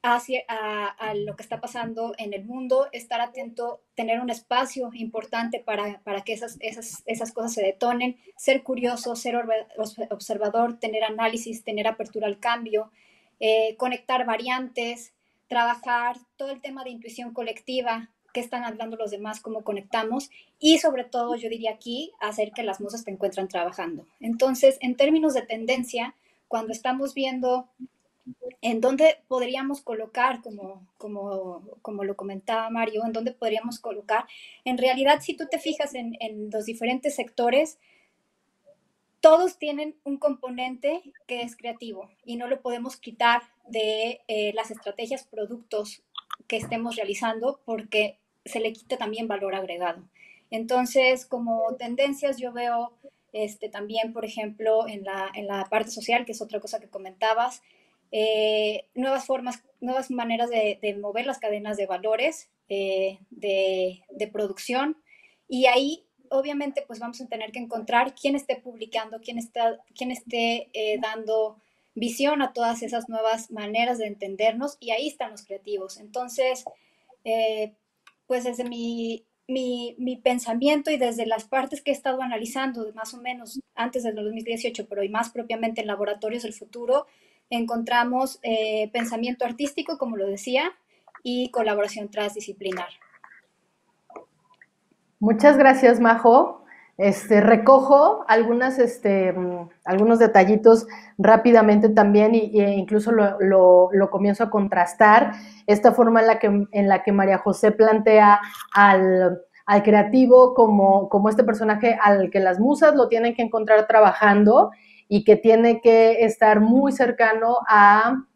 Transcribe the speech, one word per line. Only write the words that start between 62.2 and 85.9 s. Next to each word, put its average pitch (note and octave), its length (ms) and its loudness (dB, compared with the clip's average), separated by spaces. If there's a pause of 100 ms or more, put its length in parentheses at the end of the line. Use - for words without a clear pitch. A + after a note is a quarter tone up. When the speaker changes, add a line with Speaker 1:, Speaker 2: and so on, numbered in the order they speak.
Speaker 1:
eh, F#3+ 480 -6 (100)
de, F#3+ 800 -6
de G#3+ 180 -10
producción, A3+ 680 -8 (500)
y B3+ 200 -2
ahí, C#4 400 0 (240)
obviamente, C#4+ 560 -6
pues, A3 140 -18
vamos A#3 200 -14
a B3+ 60 -16
tener A3 260 -12
que B3 60 -16
encontrar A#3 560 -4
quién C#4 200 -8
esté C4+ 220 -8
publicando, A3+ 640 -12
quién A#3 160 -14
está, A#3 420 -6 (160)
quién B3+ 160 -10
esté, A#3 640 -6
eh, G#3+ 300 -6
dando A3 560 -6 (360)
visión C#4 460 -4
a B3+ 140 -4
todas A#3 280 -4
esas A#3 280 -10
nuevas A3 400 -6
maneras A3+ 480 -6
de A3 80 -8
entendernos, G#3+ 720 -6
y A#3 120 -8
ahí C4+ 160 -6
están A#3 240 -12
los G#3 120 -20
creativos. G3 540 -12
Entonces, B3 640 -6 (600)
eh, A3 500 -4 (520)
pues, B3 180 -4
desde A#3+ 200 -8
mi, A#3 640 -10 (200)
mi, B3 520 -6
mi B3+ 180 -8
pensamiento B3 760 -2
y D4+ 60 -2
desde A#3 300 -4
las A3 180 -4
partes C4+ 380 -6
que C#4+ 80 -6
he C4+ 40 0
estado C4 280 -6
analizando, A#3 720 -8
más A3 180 -14
o B3 60 -20
menos A#3+ 420 -14 (140)
antes A#3+ 280 -6
del A3+ 120 -6
dos G#3+ 180 -8
mil A3+ 120 -12
dieciocho, A3+ 440 -8
pero G3+ 140 -6
y G3+ 80 -6
más A3+ 180 -4
propiamente A3+ 540 -8
en G#3+ 60 -8
Laboratorios G#3 560 -6